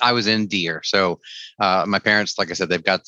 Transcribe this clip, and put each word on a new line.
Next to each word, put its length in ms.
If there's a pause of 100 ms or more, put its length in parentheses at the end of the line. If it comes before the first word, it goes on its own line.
I 100
was 140
in 220
deer. 360
So, 360 (380)
uh, 300
my 100
parents, 400
like 120
I 40
said, 140
they've 160
got 240